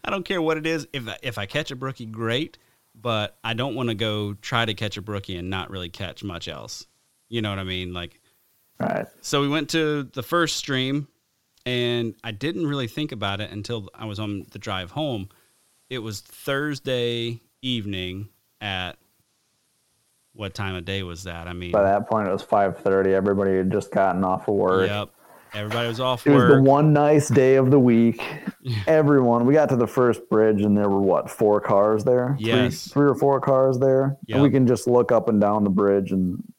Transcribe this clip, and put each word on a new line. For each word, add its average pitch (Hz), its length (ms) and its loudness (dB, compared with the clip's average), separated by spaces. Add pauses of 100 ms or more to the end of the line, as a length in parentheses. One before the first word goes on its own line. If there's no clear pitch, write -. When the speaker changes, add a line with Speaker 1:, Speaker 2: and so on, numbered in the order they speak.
Speaker 1:
I - 80 -6
don't 190 140 -4
care 185 160 -4
what 160 160 0
it 156 100 -6
is. 160 260 -4
If, 123 140 -8 (160)
if 120 160 -8
I 98 80 -6
catch 151 240 -6
a 135 40 -10
brookie, 127 300 -10
great, 113 540 -6 (340)
but 110 500 -4
I 117 120 -4
don't 123 180 -4
wanna 117 220 -2
go 107 400 -4
try 117 300 -2
to 107 100 -4
catch 104 220 -8
a 101 40 -10
brookie 98 360 -8
and 90 120 -8
not 92 220 -8
really 90 180 -10
catch - 340 -12
much 85 240 -10
else. 69 380 -14 (440)
You 117 120 -4
know 107 80 -4
what 98 80 -6
I 95 60 -8
mean? 92 300 -6
Like, 87 260 -12 (600)
Speaker 2:
Right. - 280 -6 (140)
Speaker 1:
so 143 200 -2
we 143 60 0
went 147 240 -2
to 151 320 -2
the 131 180 -12
first 165 360 -2
stream, 139 500 -4 (580)
and 120 580 -4
I 117 80 -8
didn't 160 360 -6
really 139 200 -4
think 151 240 -8
about 101 300 -6
it 101 100 -10
until 104 420 -10
I 110 120 -14
was 104 140 -10
on 104 320 -8
the 104 80 -16
drive 92 320 -8
home. 117 380 -6 (600)
It 127 100 -8
was 107 220 -10
Thursday 123 1200 -6 (200)
evening 101 680 -6 (300)
at, 95 380 -6 (1400)
what 101 200 -10
time 98 220 -6
of 87 100 -8
day 98 180 -6
was 87 220 -12
that? 85 220 -12
I 87 60 -10
mean, 87 200 -8
Speaker 2:
By 101 100 2
that 101 260 0
point, 107 180 0
it 92 40 -2
was 98 100 -2
five 98 380 0
thirty. 98 340 2
Everybody 98 440 2
had 95 140 0
just 101 200 -4
gotten 95 320 2
off 92 240 -2
of 107 80 0
work. 95 320 2
Speaker 1:
Yep. 101 220 -4 (440)
Everybody 110 360 -4
was 113 100 -8
off 127 260 -2
Speaker 2:
It 147 40 4
was 139 140 8
Speaker 1:
work. 135 200 8
Speaker 2:
the 135 60 6
one 147 240 6
nice 147 340 4
day 131 280 6
of 131 160 4
the 143 80 6
week. 117 480 4
Speaker 1:
<laughs> - 40 -10 (320)
Yeah. 110 220 -6
Speaker 2:
Everyone, 139 600 4
we 139 80 6
got 147 140 4
to 139 60 2
the 113 120 2
first 123 420 0
bridge 107 320 4
and 104 160 4
there 104 100 2
were, 98 140 2
what, 92 300 2
four 104 280 4
cars 107 440 2
there? 123 360 2
Three, 107 60 -4
Speaker 1:
Yes. 123 440 0
Speaker 2:
three 143 200 2
or 131 60 2
four 139 260 0
cars 131 380 2
there. 135 360 2 (140)
And 135 140 2
we 143 60 6
Speaker 1:
Yep. - 20 0
Speaker 2:
can 131 160 4
just 120 200 2
look 123 240 4
up 113 180 2
and 104 120 4
down 104 220 2
the 98 80 2
bridge 98 400 2
and 92 320 -2 (160)